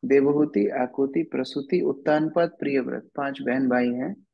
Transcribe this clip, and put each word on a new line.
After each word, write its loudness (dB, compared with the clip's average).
देवहूति, 2
आकुति, -2
प्रसूति, -4
उत्तानपाद, 0
प्रियव्रत, -2
पांच -6
बहन 0
भाई 2
हैं -6